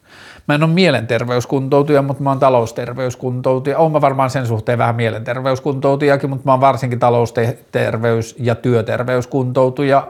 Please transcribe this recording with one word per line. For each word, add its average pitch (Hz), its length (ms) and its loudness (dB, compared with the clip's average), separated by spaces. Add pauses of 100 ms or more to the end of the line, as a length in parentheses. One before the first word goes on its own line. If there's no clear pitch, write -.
(480)
Mä 147 80 2
en 151 80 2
oo 160 40 2
mielenterveyskuntoutuja, 135 1300 0
mut 139 180 -4
mä 139 100 -2
oon 135 100 -2
talousterveyskuntoutuja. 127 1400 -2
Oon 160 140 2
mä 151 100 2
varmaan 135 280 2
sen 127 180 -4
suhteen 117 300 -2
vähän 117 180 0
mielenterveyskuntoutujakin, 135 1300 -2
mut 131 160 -6
mä 135 60 2
oon 127 100 4
varsinkin 127 380 0
talousterveys- 117 1400 0
ja 120 180 0
työterveyskuntoutuja 127 1500 0